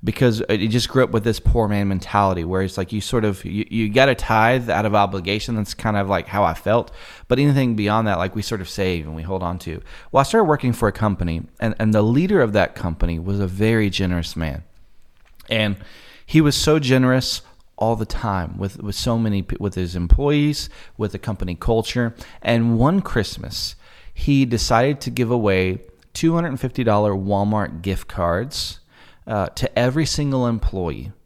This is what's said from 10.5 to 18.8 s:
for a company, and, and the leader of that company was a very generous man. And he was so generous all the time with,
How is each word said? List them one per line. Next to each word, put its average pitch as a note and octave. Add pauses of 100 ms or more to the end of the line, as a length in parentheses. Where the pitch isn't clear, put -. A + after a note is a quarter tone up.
for A2+
a G2+
company, F2 (160)
and, A2+
and G#2+
the G#2+
leader D#3
of A2+
that G2
company E2+
was G2
a G2
very G#2+
generous F2+
man. D#2 (840)
And G#2+ (480)
he D#3
was D3
so D#3
generous B2+ (340)
all A2+
the A2
time F#2
with, F#2+